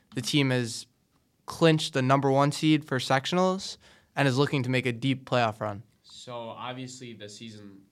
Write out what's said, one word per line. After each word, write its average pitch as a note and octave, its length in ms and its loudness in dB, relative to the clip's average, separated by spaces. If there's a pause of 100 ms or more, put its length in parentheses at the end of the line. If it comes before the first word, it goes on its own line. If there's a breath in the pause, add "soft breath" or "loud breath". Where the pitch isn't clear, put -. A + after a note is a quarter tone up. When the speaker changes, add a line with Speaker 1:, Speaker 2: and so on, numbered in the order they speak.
(140 soft breath)
Speaker 1:
The C3 80 -4
team C#3 280 2
has A#2+ 360 -2 (600)
clinched D#3 460 2
the C3+ 100 0
number C3+ 280 4
one C#3 200 4
seed D3+ 340 2
for C3 140 -2
sectionals F3+ 760 0 (400 soft breath)
and C#3+ 100 2
is B2+ 120 2
looking C#3 260 2
to B2 60 -2
make B2+ 160 2
a B2 60 0
deep C3 320 -2
playoff A#2 360 0
run. G#2 240 -8 (180)
Speaker 2:
So - 320 -18
obviously B2 800 -12
the G#2 160 -16
season G#2 500 -16 (140)